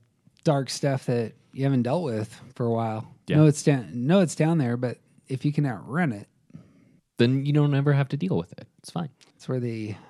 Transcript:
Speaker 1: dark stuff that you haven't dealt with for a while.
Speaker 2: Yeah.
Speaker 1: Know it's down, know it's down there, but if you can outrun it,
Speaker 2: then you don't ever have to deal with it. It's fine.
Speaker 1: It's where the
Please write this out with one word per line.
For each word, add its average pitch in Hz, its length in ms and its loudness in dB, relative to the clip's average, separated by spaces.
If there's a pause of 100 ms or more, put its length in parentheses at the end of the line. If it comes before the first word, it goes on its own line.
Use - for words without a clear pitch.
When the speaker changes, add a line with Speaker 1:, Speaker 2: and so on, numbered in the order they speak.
(440)
Speaker 1:
dark 139 260 2
stuff 135 380 -2
that 120 260 -2 (180)
you 131 120 -6
haven't 135 180 2
dealt 139 220 -2
with 110 360 -6 (140)
for 120 140 -4
a 117 40 0
while. 113 400 -4 (140)
Speaker 2:
Yeah. 143 120 2
Speaker 1:
Know 151 100 8
it's 147 160 2
down, 131 260 2 (180)
know 190 140 4
it's 165 140 0
down 165 220 2
there, 120 200 0
but 123 220 -4 (280)
if 131 160 -6
you 151 80 0
can 147 140 0
outrun 131 480 -4
it, 101 140 -12 (880)
Speaker 2:
then 131 280 2
you 147 60 0
don't 147 220 4
ever 139 180 2
have 139 180 2
to 143 80 -4
deal 170 200 -2
with 82 160 -6
it. - 140 -20 (120)
It's - 120 -20
fine. 165 180 -6 (260)
Speaker 1:
It's - 140 -16
where 131 100 -4
the 113 360 -8 (140)